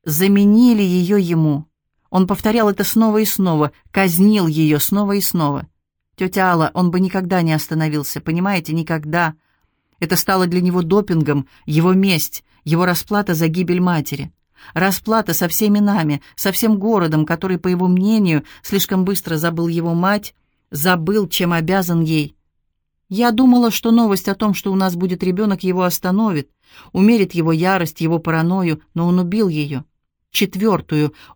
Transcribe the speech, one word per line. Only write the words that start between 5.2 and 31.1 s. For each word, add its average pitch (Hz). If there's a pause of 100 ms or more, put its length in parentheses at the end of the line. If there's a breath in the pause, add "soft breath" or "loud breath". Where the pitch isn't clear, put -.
снова. 147 (480)
«Тётя 185
Алла, 170
он 180
бы 180
никогда 185
не 165
остановился, 156
понимаете, 170
никогда!» 160 (640)
Это 180
стало 185
для 180
него 180
допингом, 160 (180 soft breath)
его 165
месть, 190 (200)
его 165
расплата 180
за 165
гибель 180
матери. 170 (420 loud breath)
Расплата 196
со 175
всеми 208
нами, 180 (140 loud breath)
со -
всем 214
городом, 170
который, 180
по -
его 180
мнению, 185 (180 loud breath)
слишком 190
быстро 180
забыл 165
его 170
мать, 190 (380)
забыл, 180
чем 175
обязан 170
ей. 156 (720)
Я 233
думала, 247
что 233
новость 220
о 196
том, 208
что -
у 190
нас 190
будет 175
ребёнок, 190
его 185
остановит, 185 (420 loud breath)
умерит 202
его 165
ярость, 175
его 165
паранойю, 165 (120)
но 170
он 180
убил 190
её. 147 (480)
Четвёртую. 185 (220 loud breath)